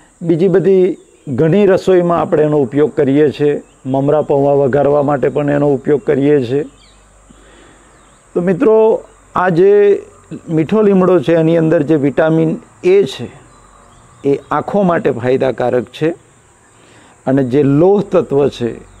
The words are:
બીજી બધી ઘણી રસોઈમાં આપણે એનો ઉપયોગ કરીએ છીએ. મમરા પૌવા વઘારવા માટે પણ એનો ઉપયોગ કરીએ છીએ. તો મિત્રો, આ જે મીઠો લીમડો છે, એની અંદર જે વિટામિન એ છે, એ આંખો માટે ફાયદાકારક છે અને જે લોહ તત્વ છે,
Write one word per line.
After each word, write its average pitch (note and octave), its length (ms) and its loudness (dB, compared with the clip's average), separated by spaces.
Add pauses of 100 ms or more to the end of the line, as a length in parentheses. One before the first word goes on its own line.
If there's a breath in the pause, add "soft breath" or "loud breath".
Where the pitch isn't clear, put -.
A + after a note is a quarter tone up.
(220 soft breath)
બીજી E3+ 260 0
બધી F#3 480 2 (320)
ઘણી D#3+ 380 2
રસોઈમાં F3 540 2
આપણે D#3 220 0
એનો D3+ 160 0
ઉપયોગ C3+ 380 -2
કરીએ C#3+ 340 2
છીએ. D3 320 -2 (240)
મમરા C#3 360 0
પૌવા C#3+ 300 0
વઘારવા C#3+ 500 0
માટે C#3 260 -2
પણ C#3+ 220 -4
એનો C#3+ 240 0
ઉપયોગ C3+ 300 -2
કરીએ C#3+ 400 0
છીએ. C3+ 180 -4 (1700 soft breath)
તો - 60 -4
મિત્રો, A3 640 2 (300)
આ F3+ 140 -2
જે G3+ 540 2 (460)
મીઠો E3+ 340 0
લીમડો F#3 380 2
છે, E3 140 -2
એની E3 220 2
અંદર D#3+ 260 0
જે D3+ 140 0
વિટામિન D#3+ 600 0 (280)
એ F#3+ 200 4
છે, - 240 -10 (1000)
એ C#3 100 0 (120)
આંખો D3+ 320 -2
માટે E3+ 280 0
ફાયદાકારક B2 720 -2
છે - 260 -6 (1160 soft breath)
અને C3+ 180 0
જે B2+ 180 0
લોહ E3+ 400 2
તત્વ C#3+ 460 -2
છે, - 320 -8 (200)